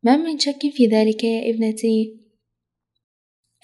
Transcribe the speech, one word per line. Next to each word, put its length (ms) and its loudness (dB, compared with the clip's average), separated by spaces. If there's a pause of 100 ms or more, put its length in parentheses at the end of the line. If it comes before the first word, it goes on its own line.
"ما 140 4
من 220 -4
شك 320 -4
في 160 2
ذلك 380 2
يا 260 -2
ابنتي. 720 -2 (1400)